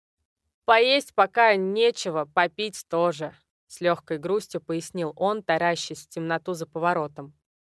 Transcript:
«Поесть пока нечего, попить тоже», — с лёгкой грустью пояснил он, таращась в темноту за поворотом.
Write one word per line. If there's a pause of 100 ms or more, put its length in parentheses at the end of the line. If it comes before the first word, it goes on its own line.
(680)
«Поесть
пока
нечего,
попить
тоже», — (320)
с
лёгкой
грустью
пояснил
он,
таращась
в
темноту
за
поворотом. (440)